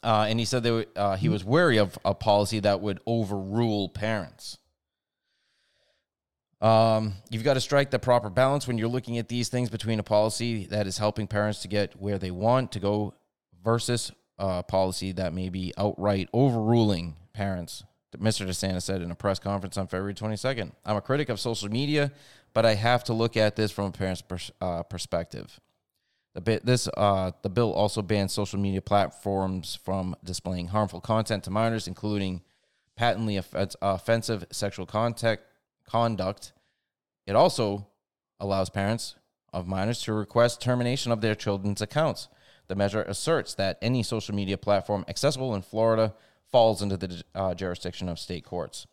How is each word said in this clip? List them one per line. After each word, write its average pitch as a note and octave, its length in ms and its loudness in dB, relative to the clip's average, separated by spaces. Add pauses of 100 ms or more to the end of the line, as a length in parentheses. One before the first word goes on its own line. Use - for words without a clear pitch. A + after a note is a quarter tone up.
Uh, G#2+ 260 4
and A2+ 80 2
he A#2 80 0
said B2 160 0
they A#2 80 2
w-, A2+ 160 2 (100)
uh, G2+ 200 2
he G#2 140 0
was G#2 140 0
wary C3+ 340 4
of G2+ 280 2
a G2 80 2
policy G#2 460 4
that G2+ 200 4
would G2 280 -4
overrule G#2 800 0
parents. - 720 -6 (2000)
Um, A2 540 4 (140)
you've A2 140 -6
gotta C3+ 160 2
strike C#3 320 2
the B2+ 80 0
proper A#2+ 300 2
balance C3+ 380 2
when A#2+ 100 0
you're A2 100 0
looking A#2 300 -4
at A#2 100 -4
these A#2+ 220 -2
things B2 200 0
between A2 300 -2
a G#2 40 -4
policy G#2+ 640 2
that G#2 200 -2
is F2+ 100 -6
helping G#2 300 0
parents G#2 360 0
to - 40 -12
get G2+ 320 -2
where G2+ 180 -2
they F#2 140 -4
want A#2 420 2
to G#2+ 60 -6
go G#2 340 0 (500)
versus A#2 480 0 (280)
a F#2 240 -2
policy F#2+ 500 0
that F2+ 200 -4
may F#2 160 -4
be F2+ 280 -6
outright G2 560 0
overruling A2 840 4 (180)
parents. F#2 500 -6 (360)
Mister G#2+ 260 0
DeSantis F#2 380 -2
said F#2+ 180 -4
in E2+ 100 -6
a F2 40 -8
press G2 240 0
conference F#2+ 360 -4
on G2 120 -4
February G2 260 -4
twenty-second, A2 580 -4 (140)
"I'm G#2+ 100 0
a G2+ 60 0
critic C#3+ 280 -2
of G#2 100 -4
social G#2+ 300 -4
media, C#3+ 420 0 (420)
but A2+ 100 4
I A2+ 120 6
have A#2+ 300 4
to A#2+ 80 -2
look A2+ 220 2
at G#2+ 200 4
this G#2+ 160 0
from G2+ 140 -4
a F#2+ 60 -4
parent's F#2 300 -4
pers-, - 300 -10 (100)
uh, F2 220 -2
perspective." - 760 -8 (720)
The - 80 -10
bi-, G#2+ 220 2
this, B2 240 2 (100)
uh, F#2+ 340 4 (100)
the G2+ 80 -4
bill A2 240 0
also G#2+ 280 0
bans G2+ 320 0
social G2+ 260 -4
media G2 220 0
platforms F#2+ 1000 0
from F#2 400 -4
displaying F2+ 440 -6
harmful F#2+ 340 -2
content A2 420 -2
to F#2 80 -8
minors, A2+ 360 0
including F#2+ 540 -4 (540)
patently A2 420 0
offen-, F#2 320 -4 (120)
offensive G2+ 720 0
sexual G2 340 -6
contact, A2+ 580 -2 (440)
conduct. A2 640 -2 (760)
It G2 80 0
also A2 520 2 (520)
allows G2 300 0
parents G#2 460 -2 (360)
of F2 160 -6
minors G2 360 -2
to A2 100 -4
request A#2 480 2
termination B2 500 0
of A2 100 0
their G#2+ 140 2
children's G2+ 460 -2
accounts. C#3+ 460 -2 (400)
The F#2 80 -6
measure G2+ 280 0
asserts - 520 -2
that F#2+ 260 -2
any A#2+ 220 0
social A2 300 -4
media G2 240 -2
platform G2+ 500 0
accessible B2+ 460 -2
in G2 80 -4
Florida A2 540 2 (360)
falls A2 300 6
into G2 160 -2
the, F2 260 -8 (120)
uh, F#2+ 180 -2
jurisdiction F2+ 540 -6
of E2+ 100 -4
state - 280 -10
courts. - 480 -10